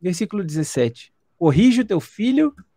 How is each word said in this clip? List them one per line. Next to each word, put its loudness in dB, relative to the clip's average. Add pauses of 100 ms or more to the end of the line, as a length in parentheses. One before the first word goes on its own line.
versículo -4
dezessete. -4 (240)
"Corrige 4
o 0
teu -2
filho -2 (240)